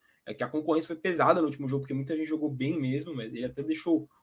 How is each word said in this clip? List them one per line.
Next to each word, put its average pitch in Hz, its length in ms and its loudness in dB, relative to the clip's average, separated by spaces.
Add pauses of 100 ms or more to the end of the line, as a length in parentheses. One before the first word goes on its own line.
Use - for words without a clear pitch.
(280)
É 107 60 -8
que - 80 -6
a 120 60 -2
concorrência 156 400 0
foi 165 80 -6
pesada 165 440 4
no 156 60 4
último 139 220 -4
jogo, 139 140 0
porque 135 120 -6
muita 135 220 -2
gente 156 100 -2
jogou 151 240 0
bem 139 300 0
mesmo, 143 340 -2
mas 113 180 -8
ele 120 120 -6
até 131 180 -6
deixou 156 460 0 (140)